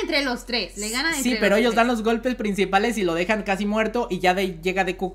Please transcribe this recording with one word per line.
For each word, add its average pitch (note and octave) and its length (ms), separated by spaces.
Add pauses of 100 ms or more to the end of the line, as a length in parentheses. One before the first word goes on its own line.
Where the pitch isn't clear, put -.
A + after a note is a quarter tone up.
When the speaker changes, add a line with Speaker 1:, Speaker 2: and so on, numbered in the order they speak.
Speaker 1:
entre D#4 220
los B3 220
tres, G#3 320
le G#3 120
ganan C#4+ 240
Speaker 2:
Sí, B3+ 160
Speaker 1:
entre A3 100
Speaker 2:
pero G#3 160
Speaker 1:
los - 20
Speaker 2:
ellos A#3+ 140
Speaker 1:
tres. - 40
Speaker 2:
dan A#3 120
los A3+ 160
golpes A#3 320
principales G3+ 640
y G3+ 40
lo E3+ 120
dejan F#3 280
casi G3 240
muerto A3 420
y F3+ 120
ya F3+ 140
de, F#3 280
llega F#3 220
Deku F3+ 300